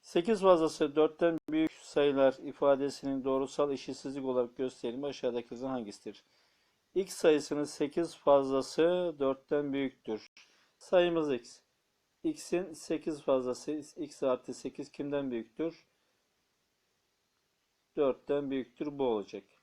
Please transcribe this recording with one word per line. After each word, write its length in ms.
Sekiz 400
fazlası 560
dörtten 420
büyük 220
sayılar 640
ifadesinin 880
doğrusal 480
eşitsizlik 520
olarak 320
gösterimi 500
aşağıdakilerden 600
hangisidir? 580
X 200
sayısının 500
sekiz 520
fazlası 1000
dörtten 540
büyüktür. 600
Sayımız 540
x. 280
X'in 500
sekiz 500
fazlası, 500
x 260
artı 320
sekiz 380
kimden 380
büyüktür? 560
Dörtten 540
büyüktür. 480
Bu 60
olacak. 400